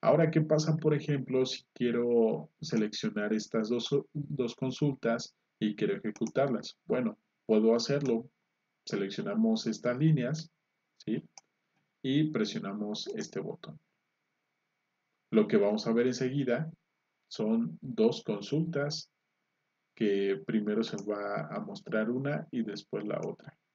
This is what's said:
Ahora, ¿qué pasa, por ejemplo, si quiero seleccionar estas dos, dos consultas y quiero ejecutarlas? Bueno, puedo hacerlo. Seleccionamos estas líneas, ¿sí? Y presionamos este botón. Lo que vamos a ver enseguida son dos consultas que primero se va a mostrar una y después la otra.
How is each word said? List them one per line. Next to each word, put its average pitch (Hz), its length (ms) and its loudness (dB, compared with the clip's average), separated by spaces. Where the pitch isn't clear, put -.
Ahora, 156 280 4
¿qué 160 120 4
pasa, 156 360 2
por 151 160 2
ejemplo, 131 540 0
si - 260 -8
quiero 120 760 2
seleccionar 107 720 -2
estas 107 360 -2
dos, 117 200 -2
dos 139 440 -4
consultas 127 800 -2
y 107 160 0
quiero 98 200 0
ejecutarlas? 113 880 -2
Bueno, 233 320 -2
puedo 120 300 6
hacerlo. 131 520 0
Seleccionamos 110 840 0
estas 120 280 -2
líneas, 147 540 2
¿sí? - 260 -4
Y 147 300 2
presionamos 104 840 -4
este - 240 -4
botón. - 400 -10
Lo 110 160 4
que 120 100 2
vamos 104 300 2
a 117 60 0
ver 120 160 4
enseguida 131 640 0
son 113 520 -2
dos 117 440 0
consultas 147 840 -4
que 101 500 0
primero 107 380 0
se - 220 -4
va 104 460 -4
a 104 100 -6
mostrar 107 500 -4
una 139 400 -2
y 120 120 -4
después 104 440 -6
la 101 180 -4
otra. - 320 -10